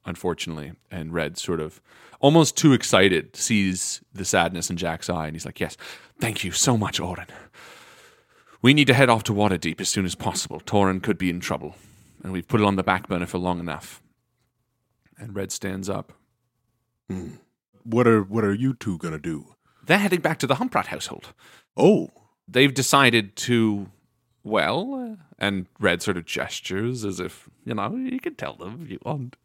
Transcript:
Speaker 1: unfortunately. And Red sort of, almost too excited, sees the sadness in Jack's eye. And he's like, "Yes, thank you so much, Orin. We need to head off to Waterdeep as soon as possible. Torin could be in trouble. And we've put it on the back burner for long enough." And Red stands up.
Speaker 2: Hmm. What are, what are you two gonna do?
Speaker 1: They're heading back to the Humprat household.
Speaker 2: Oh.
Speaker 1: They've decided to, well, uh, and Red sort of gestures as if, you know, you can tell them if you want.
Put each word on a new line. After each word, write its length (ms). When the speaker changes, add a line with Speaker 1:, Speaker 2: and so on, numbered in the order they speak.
Speaker 1:
unfortunately. 680
And 200
Red 260
sort 220
of, 200
almost 360
too 160
excited, 640
sees 640
the 120
sadness 460
in 60
Jack's 340
eye. 160
And 80
he's 120
like, 120
"Yes, 180
thank 240
you 80
so 240
much, 240
Orin. 260
We 140
need 120
to 80
head 160
off 140
to 100
Waterdeep 460
as 100
soon 160
as 80
possible. 460
Torin 420
could 160
be 120
in 80
trouble. 360
And 100
we've 160
put 140
it 40
on 100
the 60
back 260
burner 180
for 120
long 220
enough." 420
And 180
Red 180
stands 360
up. 240
Speaker 2:
Hmm. 200
What 240
are, 140
what 220
are 100
you 200
two 240
gonna 200
do? 360
Speaker 1:
They're 140
heading 220
back 200
to 60
the 100
Humprat 320
household. 440
Speaker 2:
Oh. 340
Speaker 1:
They've 280
decided 600
to, 520
well, 520
uh, 300
and 260
Red 220
sort 160
of 80
gestures 760
as 160
if, 300
you 80
know, 240
you 240
can 140
tell 200
them 300
if 60
you 120
want. 420